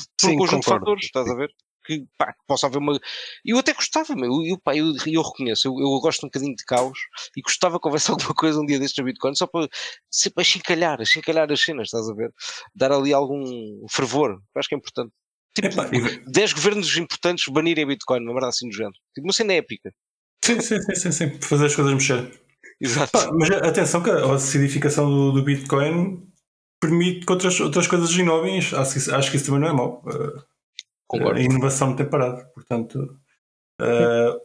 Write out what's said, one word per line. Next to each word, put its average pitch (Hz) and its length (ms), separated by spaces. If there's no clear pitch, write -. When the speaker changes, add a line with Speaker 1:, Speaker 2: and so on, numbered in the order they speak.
Speaker 1:
por 190 100
um - 40
Speaker 2:
Sim, 151 60
Speaker 1:
conjunto 139 260
Speaker 2:
concordo. 95 160
Speaker 1:
de 95 60
fatores, 196 180
estás 127 240
a 123 60
ver? 139 160
Que, 151 180
pá, 110 160
que - 120
possa 139 200
haver 131 100
uma. 143 240
Eu 226 140
até 262 160
gostava, 311 420
meu, 127 160
eu, 170 180
pá, 147 140
eu, 156 160
eu 160 160
reconheço, 131 460
eu, 131 120
eu 139 200
gosto 151 220
um 147 60
bocadinho 139 260
de - 120
caos 127 320
e 139 60
gostava 170 400
que - 80
houvesse 147 240
<laughs> - 0
alguma - 220
coisa 156 260
um 147 60
dia 143 120
destes 139 240
na 127 80
Bitcoin, 131 240
só 175 120
para, 165 200
sempre - 320
achincalhar, 165 580
achincalhar 160 500
as 143 120
cenas, 131 240
estás 113 240
a - 20
ver? 110 180
Dar 135 180
ali 139 220
algum 139 280
fervor, 131 440
eu 95 260
acho 143 100
que - 60
é 147 40
importante. 123 320
Tipo, 208 140
Speaker 3:
Epá, - 220
e - 80
ve- 120 280
Speaker 1:
dez 175 260
governos 190 420
importantes 170 560
banirem 156 340
a - 20
Bitcoin, 131 340
uma 117 140
merda 127 140
assim 123 200
do 107 60
género. 104 180
Tipo, 143 120
uma 190 60
cena 202 220
épica. 120 360
Speaker 3:
Sim, 233 160
sim, 214 220
sim, 190 120
sim, - 180
sim. 143 280
Fazer 147 260
as 143 80
coisas 139 200
mexer. 127 440
Speaker 1:
Exato. 131 340
Speaker 3:
Pá, - 200
mas 160 180
a-, 196 160
atenção 175 360
que 220 80
a 135 240
acidificação 143 720
do, 139 240
do 135 100
Bitcoin 147 800
permite 175 460
que - 80
outras, 180 280
outras 170 260
coisas 170 280
inovem. 175 440
Acho 139 340
que 139 60
isso, - 160
acho 135 160
que 139 80
isso 139 80
também 139 160
não 160 60
é 170 40
mau. 123 340
Eh, - 360
Speaker 1:
Concordo. - 320
Speaker 3:
a - 20
inovação 131 460
não 127 80
tem 143 120
parado. 123 460
Portanto, 120 640
eh, 117 640